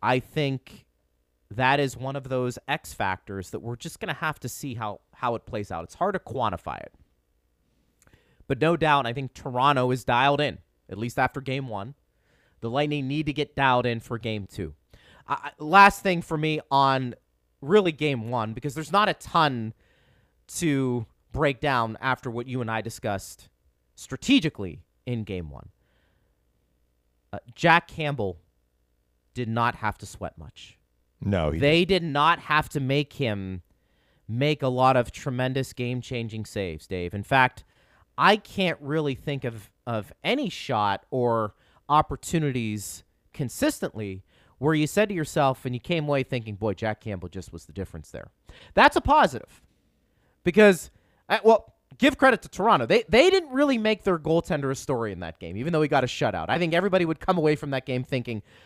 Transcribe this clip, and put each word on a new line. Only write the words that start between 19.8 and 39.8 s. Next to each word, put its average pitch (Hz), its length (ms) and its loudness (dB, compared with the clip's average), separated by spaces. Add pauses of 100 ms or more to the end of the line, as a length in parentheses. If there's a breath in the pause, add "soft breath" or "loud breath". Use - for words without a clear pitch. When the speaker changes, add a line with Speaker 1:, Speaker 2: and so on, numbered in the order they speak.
Speaker 1:
to 131 580 -2 (260)
break 139 280 0
down 117 400 0
after 127 300 -4
what 120 160 -8
you 127 140 -6
and 113 100 -6
I 110 100 -4
discussed - 680 -8 (460)
strategically 135 880 -2 (240)
in 117 180 -4
game 87 260 -8
one. - 180 -18 (1600)
Uh, 104 60 -10 (160)
Jack 170 340 4
Campbell 117 500 -4 (960)
did 123 140 -6
not 117 280 0
have 107 220 -4
to 104 80 -16
sweat - 320 -12
much. - 400 -20 (420)
Speaker 2:
No, 87 300 0
he 80 80 -2
Speaker 1:
They 156 260 4
Speaker 2:
didn't. 170 240 0
Speaker 1:
did 139 40 -4
not 156 280 2
have 151 300 -2
to 147 100 -4
make 139 340 -2
him 98 480 -4 (640)
make 143 340 -2
a 135 60 0
lot 127 280 4
of 120 140 2
tremendous 131 640 -4
game-changing 120 720 -6
saves, 90 420 -8
Dave. 87 280 -6
In 101 80 -6
fact, 131 420 2 (520 soft breath)
I 190 200 4
can't 190 440 -4
really 147 340 -2
think 139 300 -8
of, 113 260 -8 (160)